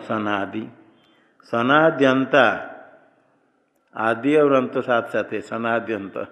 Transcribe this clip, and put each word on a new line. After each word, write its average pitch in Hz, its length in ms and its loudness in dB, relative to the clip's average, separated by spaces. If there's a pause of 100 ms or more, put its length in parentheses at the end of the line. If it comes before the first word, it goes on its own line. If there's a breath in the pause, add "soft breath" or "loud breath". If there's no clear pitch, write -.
सनादि। 104 600 -4 (720 soft breath)
सनाद्यंता, 131 1300 2 (1200)
आदि 117 400 0
और 143 160 4
अंत 131 260 0
साथ 117 240 0
साथ 110 220 -4
है, 104 160 -8
सनाद्यंत। 113 800 -6 (140)